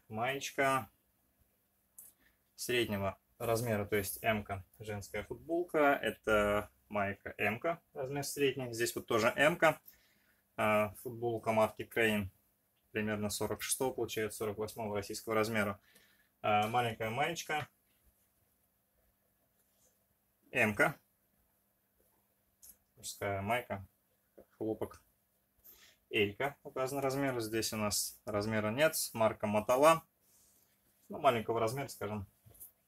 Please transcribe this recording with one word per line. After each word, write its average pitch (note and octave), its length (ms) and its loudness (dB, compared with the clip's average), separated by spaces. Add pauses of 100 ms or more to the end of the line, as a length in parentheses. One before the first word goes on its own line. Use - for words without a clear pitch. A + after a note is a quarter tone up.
маечка. C3+ 800 0 (1700)
Среднего G#2 580 -2 (200)
размера, A2+ 480 0
то G#2 100 0
есть - 260 -2
М-ка, G#2 400 -2 (180)
женская G#2 440 -8
футболка. D3 800 2
Это G#2 680 2 (180)
майка G2+ 500 -4
М-ка, A#2 420 -2 (140)
размер C#3+ 280 -4
средний. C3+ 480 -2
Здесь A#2 240 -2
вот - 120 -6
тоже A#2 280 4
М-ка. D#3 460 4 (800)
А, G#2+ 380 2
футболка A#2 560 -4
марки A#2 300 2
Crane. G#2+ 460 2 (640)
Примерно G#2+ 400 -2
сорок G#2+ 320 -4
шестого, C3 320 -2
получается, A2 440 -4
сорок G#2 200 -4
восьмого G#2+ 360 -6
российского G#2+ 400 -4
размера. G#2+ 460 2 (640)
А, G#2+ 260 4
маленькая A#2 400 0
маечка. C#3+ 580 -4 (2750)
М-ка. B2+ 480 2 (2000)
Мужская G2+ 440 -6
майка. G2+ 460 -4 (720)
Хлопок. A2 440 -6 (1080)
Элька A2 520 -2
указан C3 360 -4
размер. C3+ 420 0
Здесь A2 320 -2
у A2 60 -4
нас - 480 -2
размера G#2+ 440 0
нет. D3+ 240 2 (200)
Марка A2 320 2
Мотола. B2+ 600 6 (1040)
Ну, G3 100 -10
маленького A#2+ 400 2
размера, A#2+ 300 -2
скажем. G#2 380 -6 (600)